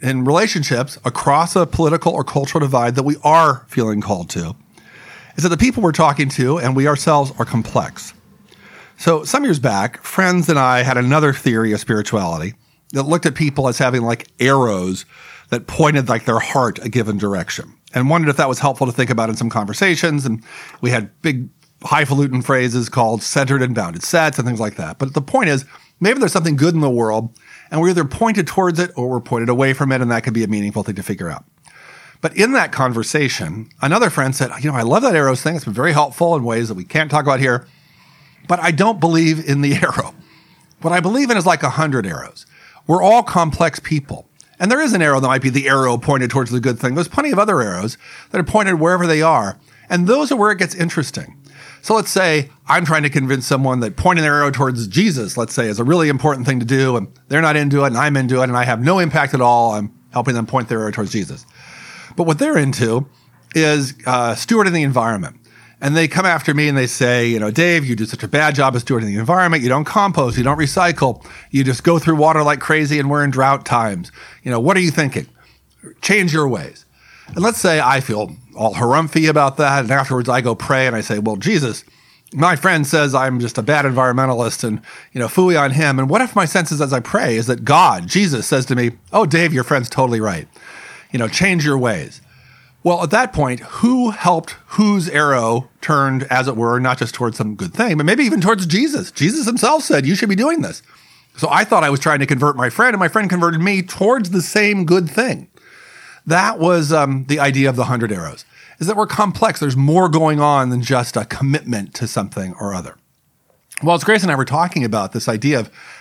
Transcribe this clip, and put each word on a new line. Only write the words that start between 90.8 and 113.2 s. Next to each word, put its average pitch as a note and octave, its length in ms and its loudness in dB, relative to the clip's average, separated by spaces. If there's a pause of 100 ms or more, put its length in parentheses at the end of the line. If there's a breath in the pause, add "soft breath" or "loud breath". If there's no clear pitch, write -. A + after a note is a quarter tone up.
You C3 80 -4
know, A#2 80 -2
change F3+ 360 0
your C#3+ 140 0
ways." G#2+ 440 -4 (600 soft breath)
Well, F3 200 0
at D#3+ 60 -2
that A3 240 0
point, B2+ 260 -2
who B3 520 -2
helped F3+ 440 -2 (120)
whose G3+ 420 0
arrow B2+ 600 0 (120)
turned, C3+ 480 0
as B2+ 180 0
it C3 80 -2
were, A#2 240 0
not B2+ 180 0
just A#2 160 -6
towards A#2 240 -4
some G#2+ 180 -6
good F#3 180 -8
thing, A3 240 0
but D3 80 0
maybe A3+ 180 2
even C4 160 0
towards F#3+ 260 2
Jesus? A3+ 460 -2
Jesus A#3 340 0
himself B3+ 380 0
said, C#3 220 0
"You F#3+ 100 2
should G#3 140 0
be G3 60 0
doing D4 260 0
this." F#2+ 200 -8 (540 soft breath)
So D#3 160 -4
I F#3 140 2
thought F#3+ 180 2
I D3 60 2
was C#3 100 0
trying D3 200 0
to C#3 60 0
convert C#3+ 300 0
my B2 140 -2
friend, A#3 240 2
and G3+ 60 0
my F3 100 2
friend G#3 200 0
converted E3+ 320 0
me F#3+ 200 0
towards G3+ 480 0
the F3+ 120 0
same G3+ 440 0
good F3 240 2
thing. E3 400 -4 (760 loud breath)
That F#3 340 0
was, E3 340 2
um, C3+ 340 0
the D3 120 0
idea C#3 300 2
of B2 60 0
the A#2+ 100 0
hundred A#2 260 -2
arrows, E2+ 340 -10 (340 loud breath)
is D#3+ 80 -6
that G#3 100 -2
we're G#3 100 0
complex. G#3 520 0
There's C#3 180 -2
more D#3+ 320 4
going D#3 300 2
on C#3+ 300 2
than B2 120 -2
just A#2+ 360 -2
a G#2+ 80 -4
commitment B2+ 720 -4
to A2+ 120 -6
something G2 520 -6
or G2+ 140 -6
other. - 220 -12 (880)